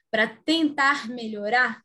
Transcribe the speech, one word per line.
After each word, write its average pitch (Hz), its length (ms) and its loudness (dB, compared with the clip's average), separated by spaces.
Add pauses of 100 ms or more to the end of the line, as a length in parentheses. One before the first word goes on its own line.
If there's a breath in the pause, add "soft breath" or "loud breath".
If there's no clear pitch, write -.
pra 220 160 2
tentar 277 840 0
melhorar, 226 760 -2